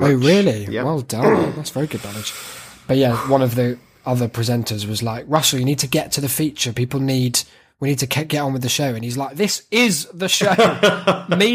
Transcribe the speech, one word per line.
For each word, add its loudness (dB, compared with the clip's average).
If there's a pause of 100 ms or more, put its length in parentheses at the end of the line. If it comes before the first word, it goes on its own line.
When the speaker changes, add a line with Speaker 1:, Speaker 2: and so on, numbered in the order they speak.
Speaker 1:
Oh, 6
Speaker 2:
much. 2
Speaker 1:
really? 4
Speaker 2:
Yeah. -4
Speaker 1:
Well -2
done. 2
<clears throat> -8
That's -10
very -4
good -8
knowledge. -10 (540)
But 2
yeah, 4 (140)
one 4
of 0
the 0 (280)
other 0
presenters -2
was -4
like, -6
"Russell, 2
you 0
need 0
to -2
get -2
to -2
the -2
feature. -2
People -2
need, 2 (400)
we -2
need 0
to -2
ke-, -4
get -2
on 0
with -2
the -4
show." 0
And -6
he's -6
like, -6
"This -2
is 2
the -4
show. 2
Speaker 2:
<laughs> 2
Speaker 1:
Me 4